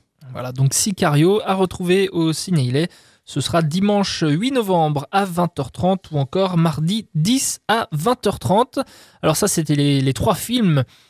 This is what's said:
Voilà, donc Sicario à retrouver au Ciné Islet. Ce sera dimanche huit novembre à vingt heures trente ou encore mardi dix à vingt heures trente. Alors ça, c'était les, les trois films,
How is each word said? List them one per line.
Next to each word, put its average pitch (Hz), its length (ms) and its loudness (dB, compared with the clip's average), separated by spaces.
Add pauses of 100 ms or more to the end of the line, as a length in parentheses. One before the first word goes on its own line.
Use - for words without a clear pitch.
(340)
Voilà, 127 180 -8
donc 131 220 0
Sicario 180 720 2
à 190 80 -2
retrouver 185 560 0
au 160 240 0
Ciné 156 300 0
Islet. 135 260 0 (340)
Ce - 160 -8
sera 170 220 0
dimanche 190 640 0
huit 185 240 0
novembre 170 600 0
à 196 120 2
vingt 175 360 -2
heures 135 120 -8
trente 185 400 -2
ou 151 60 -2
encore 180 400 -2
mardi 165 580 0
dix 214 540 0
à - 240 0
vingt 202 340 -2
heures - 120 -2
trente. 233 400 0 (420)
Alors 156 160 2
ça, 202 100 0
c'était 151 280 0
les, 143 260 2
les 135 120 0
trois - 220 0
films, 185 480 0 (260)